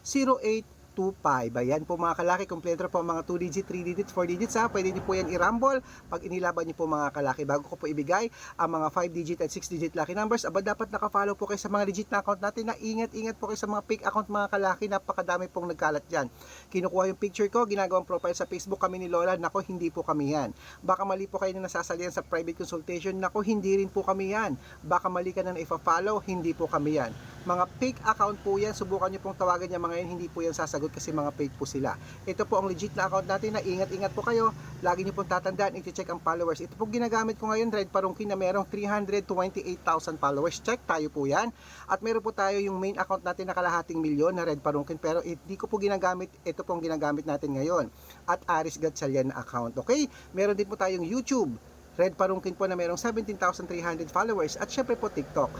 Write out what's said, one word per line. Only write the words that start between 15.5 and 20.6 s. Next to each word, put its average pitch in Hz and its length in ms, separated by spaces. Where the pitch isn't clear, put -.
pong 175 240
nagkalat 151 320
dyan. 143 240
Kinukuha 185 400
yung 190 80
picture 202 320
ko, 240 160
ginagawang 190 400
profile 175 320
sa 185 80
Facebook, 185 320
kami 185 240
ni 175 80
Lola. 175 240
Nako, 175 320
hindi 175 240
po 165 160
kami 147 240
yan. 139 240